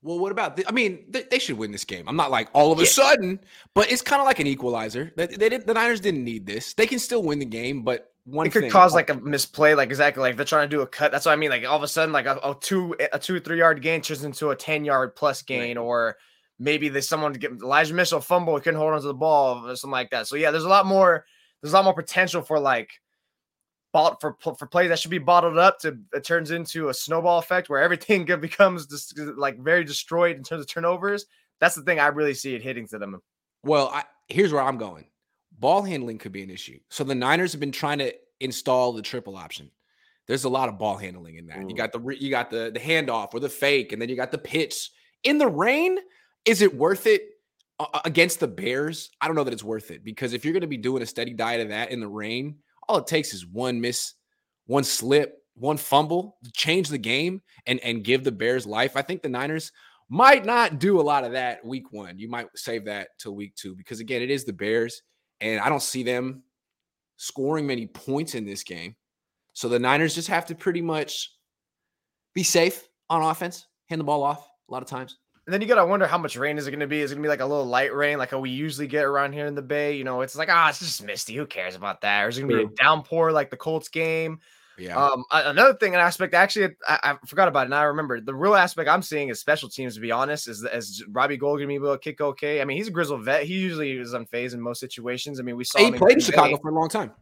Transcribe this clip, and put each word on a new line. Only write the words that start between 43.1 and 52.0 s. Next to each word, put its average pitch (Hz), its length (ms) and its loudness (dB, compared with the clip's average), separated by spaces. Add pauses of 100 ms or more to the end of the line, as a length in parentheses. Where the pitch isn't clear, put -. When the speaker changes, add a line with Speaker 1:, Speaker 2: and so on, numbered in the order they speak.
Speaker 1:
or 120 60 -6
the 139 80 -4
fake, 139 440 0
and 107 80 -8
then 117 80 -6
you 127 60 -6
got 127 160 -4
the 147 80 -6
pitch. - 520 -6 (340)
In 294 140 4
the 285 100 4
rain, 269 500 2 (460)
is 214 180 4
it 190 140 6
worth 180 300 2
it? 214 160 4 (580)
Uh, 151 240 -4
against 170 360 4
the 160 60 2
Bears, 127 640 -4 (100)
I 139 60 0
don't 160 100 0
know 147 80 2
that 123 80 -4
it's 104 120 -10
worth 110 260 -8
it, 82 140 -16
because 113 280 -6
if 120 120 -8
you're 160 100 -2
gonna 180 120 0
be 147 100 -6
doing 123 260 -2
a 113 40 -6
steady - 260 -8
diet 117 280 -2
of 110 80 -4
that 107 220 -6
in 123 100 -8